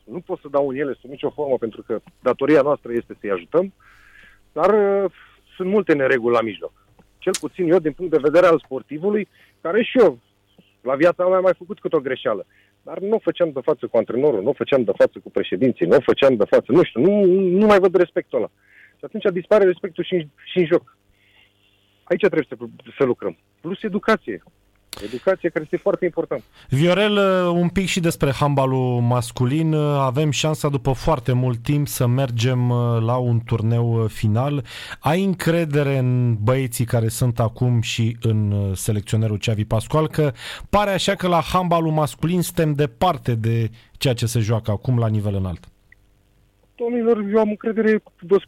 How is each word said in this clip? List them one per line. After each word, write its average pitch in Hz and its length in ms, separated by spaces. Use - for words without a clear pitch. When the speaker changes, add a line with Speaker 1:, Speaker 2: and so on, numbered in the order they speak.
Speaker 1:
nu 127 160
pot 170 200
să 151 100
dau 143 180
în 127 80
ele 139 240
sub 123 100
nicio 139 200
formă, 139 260
pentru 110 260
că 107 180
datoria 135 420
noastră 135 300
este 117 280
să-i 104 100
ajutăm, 147 420
dar, 196 520
uh, 175 60
sunt 185 120
multe 196 260
nereguli 127 400
la 117 60
mijloc. 95 320
Cel 185 220
puțin 160 320
eu, 185 60
din 156 140
punct 170 180
de 156 80
vedere 151 280
al 165 180
sportivului, 165 640
care 185 220
și - 160
eu, 156 200
la 131 140
viața 170 300
mea, 185 120
am 185 60
mai 180 160
făcut 175 220
câte 165 160
o 151 40
greșeală. 123 460
Dar 160 160
nu 196 160
o 214 40
făceam 165 320
de 131 100
față 143 260
cu 113 100
antrenorul, 117 460
nu 110 60
o 143 40
făceam 131 320
de 98 120
față - 260
cu - 80
președinții, 98 560
nu 104 100
o 143 40
făceam 135 360
de 101 80
față, - 280
nu 170 100
știu, 117 180
nu, 202 240
nu 190 260
mai 208 120
văd 180 160
respectul 175 440
ăla. 98 120
Și - 60
atunci 208 300
dispare 196 300
respectul 175 400
și - 100
în, 160 120
și - 140
în 175 80
joc. 165 300
Aici 175 180
trebuie 165 280
să, 131 80
să 139 60
lucrăm. 104 320
Plus 180 220
educație. 196 600
Educație 185 440
care 160 160
este 180 120
foarte 185 280
important. 156 400
Speaker 2:
Viorel, 180 480
un 175 200
pic 180 180
și 185 140
despre 160 300
handbalul 131 680
masculin. 123 760
Avem 143 560
șansa 156 380
după 135 240
foarte 131 400
mult 123 260
timp 147 300
să - 180
mergem 123 600
la 120 120
un 120 240
turneu 117 640
final. 120 580
Ai 175 240
încredere 160 760
în 123 360
băieții 123 500
care 113 240
sunt 120 300
acum 120 420
și 117 400
în 101 540
selecționerul 107 640
Xavi 107 260
Pascual, 147 440
că 147 240
pare 208 200
așa 196 240
că 185 140
la 170 120
handbalul 170 520
masculin 160 500
suntem 160 300
departe 143 600
de 113 360
ceea 131 220
ce 117 120
se 117 140
joacă 110 300
acum 120 280
la 113 100
nivel 104 260
înalt? 95 300
Speaker 1:
Domnilor, 233 580
eu 220 60
am 214 100
încredere, 214 540
vă 180 160